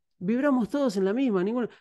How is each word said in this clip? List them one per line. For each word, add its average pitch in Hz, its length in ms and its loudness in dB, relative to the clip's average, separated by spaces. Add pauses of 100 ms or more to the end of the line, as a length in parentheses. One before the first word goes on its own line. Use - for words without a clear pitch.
(180)
Vibramos 247 500 0
todos 262 300 0
en 190 80 2
la 196 80 0
misma. 226 300 0
Ninguno, 226 260 -2 (120)